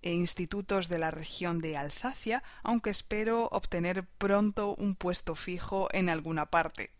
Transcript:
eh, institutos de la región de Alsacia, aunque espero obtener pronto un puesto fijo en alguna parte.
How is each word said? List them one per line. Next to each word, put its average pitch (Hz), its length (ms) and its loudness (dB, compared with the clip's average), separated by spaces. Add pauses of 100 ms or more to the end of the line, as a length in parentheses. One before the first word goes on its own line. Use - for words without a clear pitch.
eh, 175 100 -2
institutos 180 760 0
de 175 80 0
la 160 120 0
región 170 480 -2
de 156 200 -2
Alsacia, 226 640 -2 (200)
aunque 226 280 2
espero 220 640 0
obtener 180 520 0 (140)
pronto 202 560 4
un 196 220 0
puesto 180 380 -2
fijo 180 580 -2
en 185 180 4
alguna 160 400 0
parte. 165 500 2